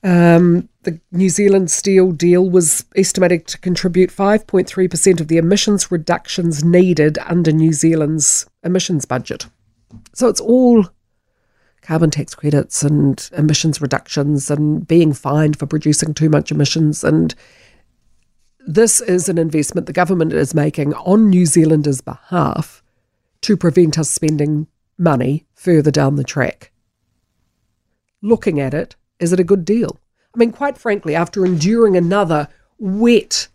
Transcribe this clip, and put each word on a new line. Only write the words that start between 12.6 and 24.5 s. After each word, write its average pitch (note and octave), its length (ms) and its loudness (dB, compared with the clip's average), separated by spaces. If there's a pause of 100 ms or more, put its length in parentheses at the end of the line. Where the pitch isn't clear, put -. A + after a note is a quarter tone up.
and C#3+ 540 -2
emissions D3+ 440 0
reductions C#3+ 720 -4
and D3+ 360 -2
being E3 260 2
fined D3+ 460 -2
for C#3+ 80 -6
producing D3+ 480 -2
too D#3 140 0
much D3 220 0
emissions. D3+ 540 -2
And D#3+ 300 0 (1300)
this A3 340 2
is F3+ 280 -2
an E3+ 100 -2
investment D#3+ 480 -2
the D3+ 60 -12
government E3 400 0
is D3+ 220 -2
making D3 400 -2
on G#3 360 2
New F3+ 160 4
Zealanders' D3+ 540 2
behalf - 840 -6 (600)
to G#3 140 0
prevent E3 420 2
us D3+ 120 -4
spending D3+ 580 -2 (280)